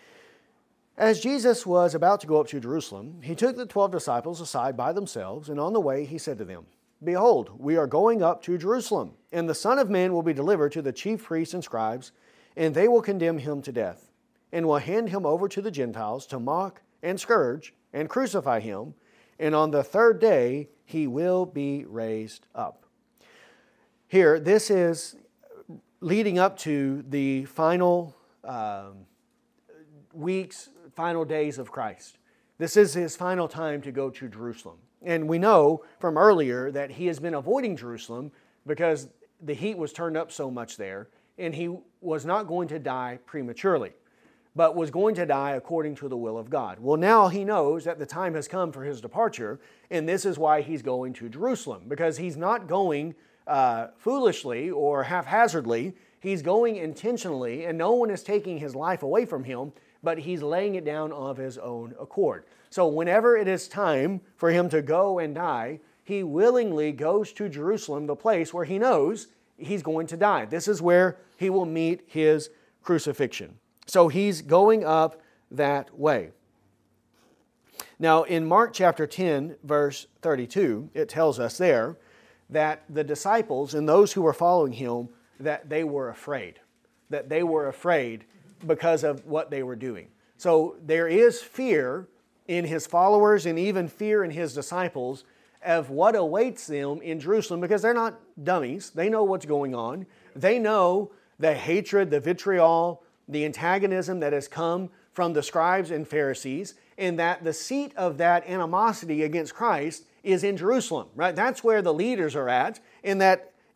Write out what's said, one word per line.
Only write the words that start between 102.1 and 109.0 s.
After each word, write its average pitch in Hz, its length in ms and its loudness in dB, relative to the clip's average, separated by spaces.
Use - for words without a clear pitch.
vitriol, 170 800 2
the 151 160 -4
antagonism 175 760 -2
that 147 140 -2
has 139 160 -2
come 170 400 -4
from 170 180 -2
the 147 120 0
scribes 175 480 0
and 151 140 -6
Pharisees, 143 680 -4
and 180 200 -2
that 170 280 0
the 160 80 -2
seat 277 420 -6
of 180 220 -2
that 170 320 4
animosity 180 760 0